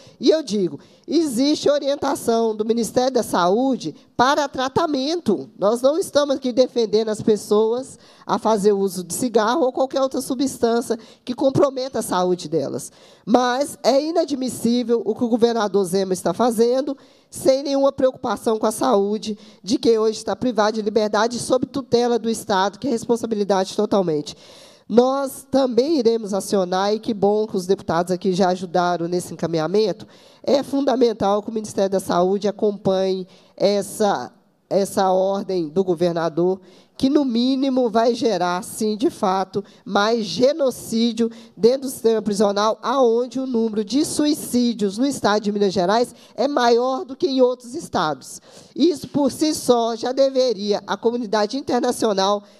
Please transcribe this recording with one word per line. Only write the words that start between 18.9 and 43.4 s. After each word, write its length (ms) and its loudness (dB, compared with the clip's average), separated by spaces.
de 160 -2
quem 200 2
hoje 200 0
está 160 -6
privado 420 0
de 60 -4
liberdade 580 0
sob 260 0
tutela 520 0
do 120 -4
Estado, 500 -2
que 80 -6
é 40 0
responsabilidade 840 -2
totalmente. 580 0
Nós 640 0
também 480 2
iremos 340 0
acionar, 600 0
e 60 -2
que 140 -4
bom 320 0
que 120 -6
os 100 -6
deputados 420 -2
aqui 220 -2
já 160 2
ajudaram 640 -2
nesse 240 -4
encaminhamento, 760 -2
é 220 2
fundamental 800 0
que 60 -10
o 40 -10
Ministério 360 -2
da 100 0
Saúde 480 0
acompanhe 800 -2
essa, 760 0
essa 420 0
ordem 560 0
do 160 -2
governador, 800 0
que, 120 0
no 160 2
mínimo, 640 0
vai 260 2
gerar, 480 0
sim, 320 -4
de 140 0
fato, 520 -2
mais 400 0
genocídio 1040 0
dentro 260 2
do 80 -6
sistema 320 0
prisional, 600 0
aonde 600 0